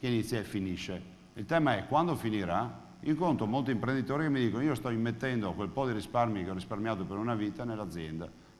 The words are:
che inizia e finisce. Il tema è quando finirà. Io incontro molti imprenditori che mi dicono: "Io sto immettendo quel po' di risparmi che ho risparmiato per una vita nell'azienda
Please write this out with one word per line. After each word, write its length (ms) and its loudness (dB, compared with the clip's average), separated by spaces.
che 80 -2
inizia 320 2
e 20 -4
finisce. 580 -4
Il 100 -8
tema 320 4
è 100 -4
quando 300 4
finirà. 640 0
Io 100 0
incontro 340 2
molti 240 0
imprenditori 540 0
che 60 2
mi 100 2
dicono: 240 2
"Io 100 4
sto 160 -4
immettendo 640 0
quel 160 -2
po' 180 0
di 60 0
risparmi 500 2
che 80 -4
ho 40 -4
risparmiato 500 -2
per 120 -4
una 200 0
vita 260 -2
nell'azienda 640 -6